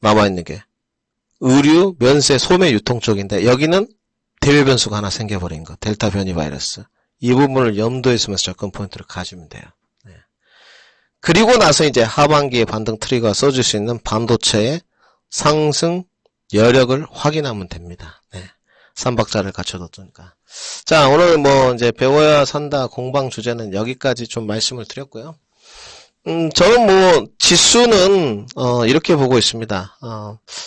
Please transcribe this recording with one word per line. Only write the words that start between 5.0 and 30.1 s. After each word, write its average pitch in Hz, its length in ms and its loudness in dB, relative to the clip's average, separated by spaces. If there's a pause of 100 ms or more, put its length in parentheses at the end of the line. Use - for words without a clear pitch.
생겨버린 90 540 -8
거, 82 140 -18
델타 107 340 -4
변이 95 240 -4
바이러스. 76 480 -8 (380)
이 120 120 0
부분을 131 460 0
염두에 120 380 0
쓰면서 101 260 -6
접근 95 300 -10
포인트를 - 340 -14
가지면 90 420 -16
돼요. - 140 -20 (420)
네. 98 80 -20 (1080)
그리고 214 360 4
나서 170 280 4
이제 123 180 2
하반기에 139 600 2
반등 110 340 -6
트리거 117 340 0
써줄 131 300 0
수 - 140 -2
있는 110 260 -4
반도체의 113 760 -2 (500)
상승 156 760 -2 (480)
여력을 127 580 2
확인하면 139 580 -6
됩니다. 85 540 -18 (100)
네. 92 120 -16 (500)
삼박자를 110 560 -4
갖춰뒀으니까. 90 840 -14 (500)
자, 151 240 4
오늘 165 300 6
뭐 139 360 2
이제 120 160 0
배워야 147 540 2
산다 143 420 -4
공방 127 440 -6
주제는 113 440 -8
여기까지 120 540 -4
좀 113 180 -10
말씀을 110 380 -6
드렸고요. 139 500 -16 (960)
음, 165 240 -2
저는 220 340 4
뭐 185 400 4 (120)
지수는, 185 1160 2
어, 123 320 0
이렇게 156 300 2
보고 131 220 2
있습니다. 107 640 -6
어, 107 360 -14 (280)